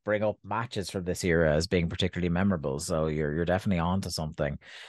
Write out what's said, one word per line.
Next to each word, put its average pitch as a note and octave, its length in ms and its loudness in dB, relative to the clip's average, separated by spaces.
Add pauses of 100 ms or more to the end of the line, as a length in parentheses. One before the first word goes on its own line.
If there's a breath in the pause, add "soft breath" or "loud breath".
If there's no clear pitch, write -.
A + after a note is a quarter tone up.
bring G#2 200 2
up G#2 180 0
matches G#2+ 480 -6
from F#2+ 140 -4
this F2 180 -2
era E2 320 6
as D#2+ 120 2
being F2 220 2
particularly F2 420 -2
memorable. E2+ 500 0
So E2+ 260 -2
you're, D2+ 260 -2
you're E2+ 120 -2
definitely F2+ 340 0
onto F2+ 320 -2
something. D#2 480 -6 (300 loud breath)